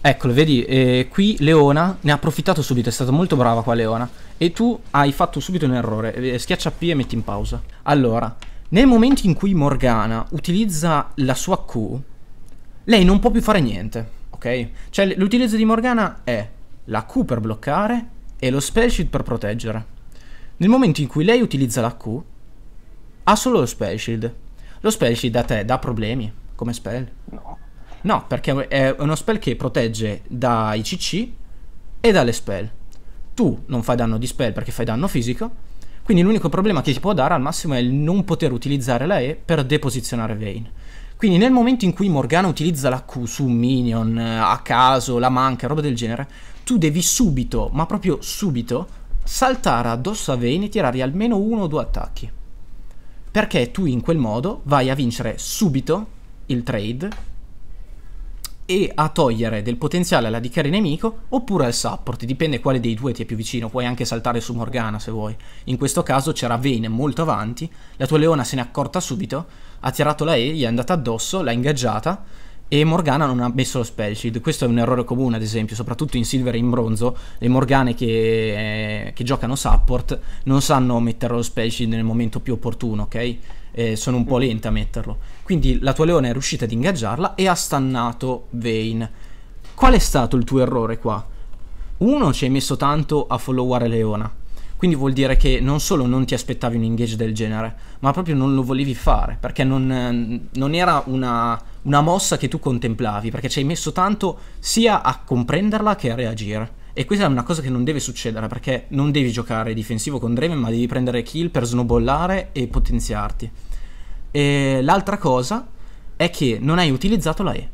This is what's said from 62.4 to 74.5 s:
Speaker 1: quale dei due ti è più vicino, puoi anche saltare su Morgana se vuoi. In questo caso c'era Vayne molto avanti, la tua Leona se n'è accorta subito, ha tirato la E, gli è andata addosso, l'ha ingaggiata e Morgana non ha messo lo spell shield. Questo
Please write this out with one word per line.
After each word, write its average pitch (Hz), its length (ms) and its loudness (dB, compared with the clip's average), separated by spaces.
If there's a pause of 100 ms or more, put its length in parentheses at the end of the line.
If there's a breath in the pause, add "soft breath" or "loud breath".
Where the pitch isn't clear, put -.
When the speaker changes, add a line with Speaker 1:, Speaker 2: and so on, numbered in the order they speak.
Speaker 1:
quale 131 200 2
dei 117 140 0
due 120 180 -4
ti 113 100 -6
è - 20 -4
più 117 100 -6
vicino, 113 360 -6
puoi 123 160 -2
anche 123 180 -2
saltare 117 360 -2
su 120 120 -6
Morgana 113 460 -4
se - 120 -8
vuoi. 107 240 -4 (300 loud breath)
In 127 140 -2
questo 131 240 0
caso 160 300 0
c'era 120 240 -2
Vayne 123 320 0
molto 131 340 0
avanti, 123 480 -2 (260 loud breath)
la 131 100 -2
tua 151 120 2
Leona 151 260 4
se 139 120 -4
n'è 127 60 -2
accorta 135 380 -4
subito, 131 460 -6 (340 loud breath)
ha 127 100 -2
tirato 151 340 0
la 160 100 2
E, 127 180 2
gli 156 120 0
è - 20 0
andata 120 260 0
addosso, 127 480 -2
l'ha 127 120 0
ingaggiata 123 720 0 (460 loud breath)
e 147 140 6
Morgana 156 400 4
non 127 160 2
ha 123 80 0
messo 127 300 0
lo 117 60 0
spell 107 280 -4
shield. 113 300 -4
Questo 143 240 0